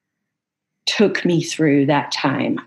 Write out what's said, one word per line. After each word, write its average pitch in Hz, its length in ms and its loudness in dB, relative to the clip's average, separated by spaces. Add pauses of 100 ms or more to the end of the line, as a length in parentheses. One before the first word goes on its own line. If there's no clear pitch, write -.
(880)
took - 380 0
me 170 180 2
through 143 440 2
that 143 240 0
time. - 560 -2